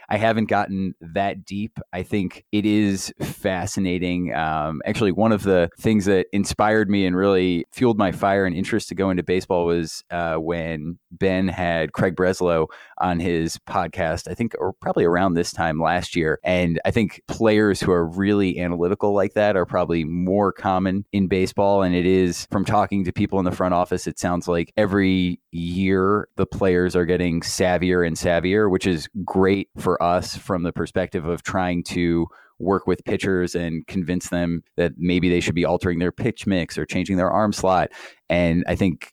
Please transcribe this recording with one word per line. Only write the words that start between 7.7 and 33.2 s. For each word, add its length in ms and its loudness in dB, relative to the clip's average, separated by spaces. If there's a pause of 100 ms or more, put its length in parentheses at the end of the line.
fueled 260 2
my 140 2
fire 340 2
and 80 -2
interest 360 -2
to 40 -8
go 160 0
into 140 0
baseball 400 0
was, 460 -2
uh, 260 -4
when 600 -4 (120)
Ben 380 0
had 440 -2
Craig 220 0
Breslow 540 2 (300)
on 200 0
his 400 -2 (100)
podcast, 600 -4
I 60 -6
think, 240 -4
or 160 -4
probably 300 -2
around 300 2
this 180 0
time 280 -2
last 340 -2
year. 300 0
And 400 2
I 60 2
think 380 0
players 520 4
who 120 2
are 140 2
really 520 2
analytical 560 0
like 200 0
that 220 2
are 80 2
probably 400 0
more 480 0
common 600 -2
in 160 2
baseball. 540 2
And 120 0
it 100 2
is, 460 2
from 160 -2
talking 380 0
to 80 -6
people 260 -2
in 80 0
the 60 -2
front 200 0
office, 340 -2
it 120 -8
sounds 280 -2
like 300 -2
every 640 2 (100)
year 840 0
the 80 0
players 500 0
are 120 2
getting 340 0
savvier 680 0
and 100 -2
savvier, 540 2
which 160 0
is 220 0 (160)
great 540 2
for 240 0
us 340 0
from 260 -4
the 100 -4
perspective 520 -4
of 180 -4
trying 420 -2
to 420 0 (320)
work 300 0
with 160 0
pitchers 500 -2